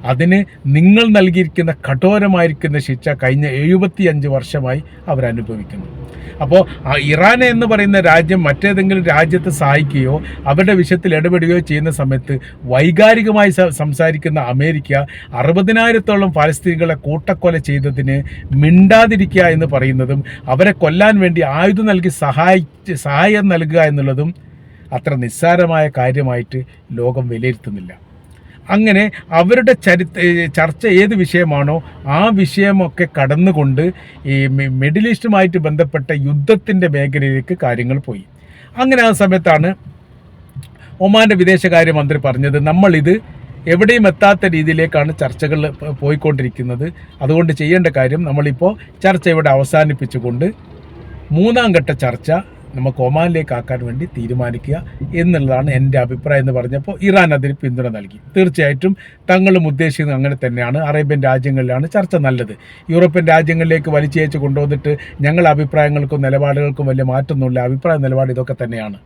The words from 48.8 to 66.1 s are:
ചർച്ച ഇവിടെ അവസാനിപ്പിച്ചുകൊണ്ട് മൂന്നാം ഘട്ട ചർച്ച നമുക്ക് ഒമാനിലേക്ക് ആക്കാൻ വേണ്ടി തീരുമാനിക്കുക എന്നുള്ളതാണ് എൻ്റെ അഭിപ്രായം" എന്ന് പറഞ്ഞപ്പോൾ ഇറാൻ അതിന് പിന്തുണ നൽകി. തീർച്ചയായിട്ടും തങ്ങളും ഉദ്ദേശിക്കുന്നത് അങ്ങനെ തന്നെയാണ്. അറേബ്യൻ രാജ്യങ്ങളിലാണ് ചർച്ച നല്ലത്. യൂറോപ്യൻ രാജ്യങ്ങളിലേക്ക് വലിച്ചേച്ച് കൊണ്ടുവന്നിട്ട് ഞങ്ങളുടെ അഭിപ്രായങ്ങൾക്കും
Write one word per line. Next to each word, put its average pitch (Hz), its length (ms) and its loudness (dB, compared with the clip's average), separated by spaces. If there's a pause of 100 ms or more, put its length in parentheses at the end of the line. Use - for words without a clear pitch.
ചർച്ച 185 220 2 (100)
ഇവിടെ 151 200 2
അവസാനിപ്പിച്ചുകൊണ്ട് 135 880 0 (920)
മൂന്നാം 233 400 2
ഘട്ട 151 140 0 (120)
ചർച്ച 123 260 -6 (480)
നമുക്ക് 131 300 -4
ഒമാനിലേക്ക് 160 500 -2
ആക്കാൻ 120 300 -8
വേണ്ടി 131 180 -8 (100)
തീരുമാനിക്കുക 123 600 -6 (440)
എന്നുള്ളതാണ് 139 560 0
എൻ്റെ 135 280 0
അഭിപ്രായം" 131 380 -2
എന്ന് 131 140 -2
പറഞ്ഞപ്പോൾ 139 380 -6 (120)
ഇറാൻ 185 300 4
അതിന് 139 260 -2
പിന്തുണ 123 240 -4 (100)
നൽകി. 98 220 -16 (160)
തീർച്ചയായിട്ടും 170 580 0 (380)
തങ്ങളും 185 400 2
ഉദ്ദേശിക്കുന്നത് 147 480 -2
അങ്ങനെ 135 260 -2
തന്നെയാണ്. 123 340 -4 (100)
അറേബ്യൻ 147 400 -2
രാജ്യങ്ങളിലാണ് 131 640 -2
ചർച്ച 190 200 -2 (120)
നല്ലത്. 120 280 -4 (380)
യൂറോപ്യൻ 170 400 2
രാജ്യങ്ങളിലേക്ക് 160 640 0
വലിച്ചേച്ച് 151 480 -2
കൊണ്ടുവന്നിട്ട് 143 480 -2 (280)
ഞങ്ങളുടെ 160 360 2
അഭിപ്രായങ്ങൾക്കും 147 720 -2